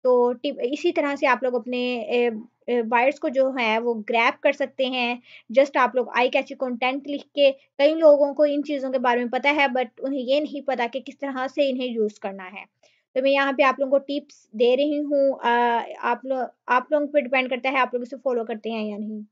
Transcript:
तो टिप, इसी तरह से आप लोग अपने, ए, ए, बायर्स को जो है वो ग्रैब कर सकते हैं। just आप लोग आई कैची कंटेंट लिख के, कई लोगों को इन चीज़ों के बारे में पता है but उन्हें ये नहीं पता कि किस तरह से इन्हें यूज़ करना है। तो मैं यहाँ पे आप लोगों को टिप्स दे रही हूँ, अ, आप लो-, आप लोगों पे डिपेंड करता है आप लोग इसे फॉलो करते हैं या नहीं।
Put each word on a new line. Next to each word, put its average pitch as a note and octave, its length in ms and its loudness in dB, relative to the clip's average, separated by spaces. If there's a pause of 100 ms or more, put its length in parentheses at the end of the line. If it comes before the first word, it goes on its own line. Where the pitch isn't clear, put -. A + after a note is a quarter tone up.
तो B3 280 4
टिप, B3 280 -6
इसी D4 320 -2
तरह C#4+ 240 -2
से D4 100 0
आप C4+ 180 2
लोग B3 100 -2
अपने, B3 480 -4
ए, A#3+ 380 -2 (280)
ए, A#3+ 140 0
बायर्स B3 360 2
को D#4+ 100 -2
जो C4 220 2
है A3+ 280 0
वो A#3+ 160 -2
ग्रैब A#3 480 0
कर A3+ 100 2
सकते C4+ 340 -4
हैं। B3 360 -4 (300)
just C#4+ 240 4
आप B3 200 4
लोग A#3+ 200 -2
आई B3 120 2
कैची C4+ 260 -2
कंटेंट B3+ 520 -4
लिख C#4+ 160 -6
के, C#4+ 280 4
कई C#4 440 0
लोगों D4 400 6
को D4+ 100 4
इन D4 180 0
चीज़ों C#4+ 280 -4
के B3+ 80 -2
बारे A#3+ 220 2
में B3 80 -4
पता B3+ 220 0
है D4 180 2
but B3+ 180 -2 (140)
उन्हें C4+ 200 -4
ये C4 200 0
नहीं D4 220 -8
पता B3+ 240 -2
कि A#3+ 140 -8
किस - 200 -18
तरह C4 260 -6
से C#4 160 -2
इन्हें B3+ 260 -2
यूज़ A3 340 -2
करना G3 220 -10
है। F#3+ 200 -18 (500)
तो C4 80 0
मैं C4+ 80 2
यहाँ C#4 220 2
पे C4+ 100 0
आप C4 180 4
लोगों C4+ 100 -2
को C4+ 80 4
टिप्स C#4+ 580 -6
दे A#3+ 200 4
रही D4 220 0
हूँ, C#4+ 400 0
अ, A#3 100 -2 (520)
आप A#3 260 -2
लो-, C4 220 -4 (200)
आप B3+ 240 2
लोगों D4 140 2
पे D4 140 2
डिपेंड B3+ 300 -2
करता C4 200 -2
है C#4 80 0
आप B3 160 2
लोग A#3+ 80 -4
इसे B3 140 -12
फॉलो B3 280 -2
करते A3 260 -8
हैं A3 200 -6
या G#3 60 -8
नहीं। G#3+ 340 -10